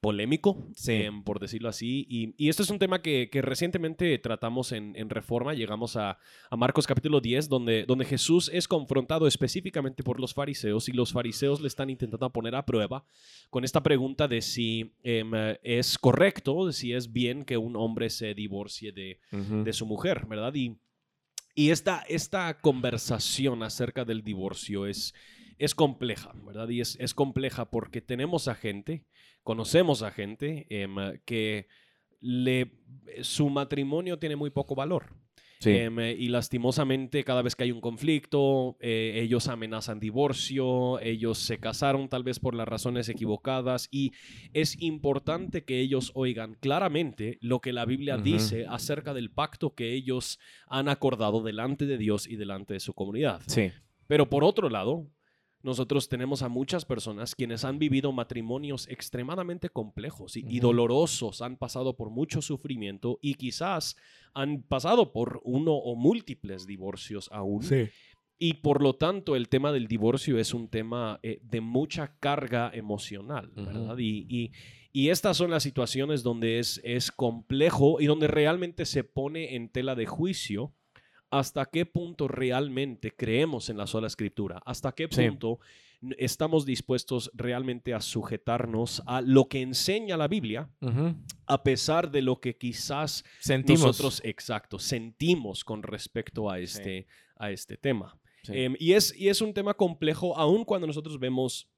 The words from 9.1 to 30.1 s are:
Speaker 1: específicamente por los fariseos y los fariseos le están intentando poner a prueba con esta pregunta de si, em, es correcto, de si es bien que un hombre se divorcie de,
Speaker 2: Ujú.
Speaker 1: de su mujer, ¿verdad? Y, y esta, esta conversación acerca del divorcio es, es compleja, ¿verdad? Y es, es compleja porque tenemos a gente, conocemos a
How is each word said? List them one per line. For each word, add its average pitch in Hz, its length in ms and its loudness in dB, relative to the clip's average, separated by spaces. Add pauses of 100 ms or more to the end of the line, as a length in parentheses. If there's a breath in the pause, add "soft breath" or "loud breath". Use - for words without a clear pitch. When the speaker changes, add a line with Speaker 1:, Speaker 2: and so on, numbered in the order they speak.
Speaker 1:
específicamente 135 760 0
por 123 160 0
los 127 160 -4
fariseos 127 540 0
y - 20 -4
los 123 200 2
fariseos 127 480 0
le 151 80 -2
están 135 220 -4
intentando 123 420 -4
poner 117 240 -2
a 135 120 -2
prueba 120 360 0 (460 soft breath)
con 123 140 -2
esta 139 180 2
pregunta 135 460 4
de 117 160 0
si, 113 500 -2 (100)
em, 113 280 0 (320)
es 120 340 0
correcto, 170 680 4
de 151 60 -2
si 120 200 -4
es 120 180 -4
bien 123 320 0
que 123 140 -2
un 113 180 -2
hombre 113 360 0
se 107 240 -6
divorcie 101 560 -8
de, 95 280 -12 (120)
Speaker 2:
Ujú. 104 320 -2
Speaker 1:
de 110 100 -2
su 110 140 -4
mujer, 110 400 -2
¿verdad? 110 260 -6
Y, 123 240 -4 (800)
y 151 160 6
esta, 165 360 0
esta 165 520 -2
conversación 123 1040 0
acerca 117 420 -4
del 113 160 -4
divorcio 98 640 -6
es, 101 300 -6 (420 loud breath)
es 147 160 8
compleja, 127 580 2 (140)
¿verdad? 110 240 -8
Y 120 120 0
es, - 180 -2
es 123 160 -4
compleja 135 560 0
porque 113 300 -4
tenemos 139 480 -2
a 113 60 -2
gente, 107 500 -6 (380 soft breath)
conocemos 120 580 4
a 107 100 -4